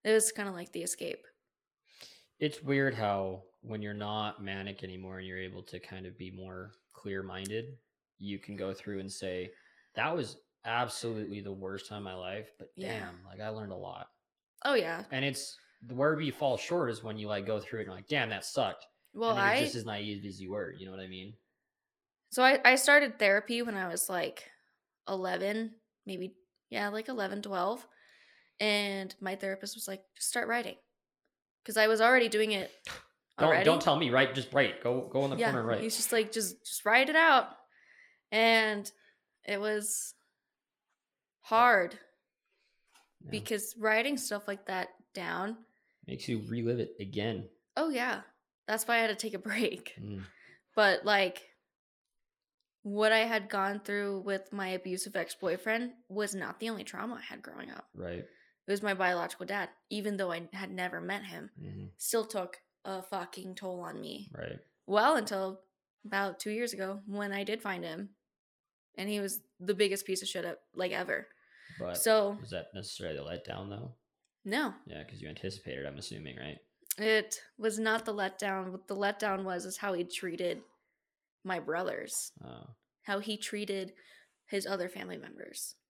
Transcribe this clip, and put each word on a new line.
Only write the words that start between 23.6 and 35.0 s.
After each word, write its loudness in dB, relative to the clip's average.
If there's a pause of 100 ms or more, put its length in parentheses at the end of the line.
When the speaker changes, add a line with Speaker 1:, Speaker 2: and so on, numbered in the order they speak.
Speaker 1:
when -4
I -2
was, -2
like, -2 (580)
eleven, -2 (320)
maybe, -6 (360)
yeah, -2
like, -4
eleven, -2
twelve. 0 (760)
And 0
my -2
therapist -6
was -8
like, -8 (140)
"Just -2
start 0
writing." -2 (880)
'Cause -2
I 8
was 6
already 10
doing 4
it -2 (680)
Speaker 2:
Don't, 8
Speaker 1:
already. 8
Speaker 2:
don't 10
tell 8
me, 4
write, 6
just -2
write. 4
Go, 2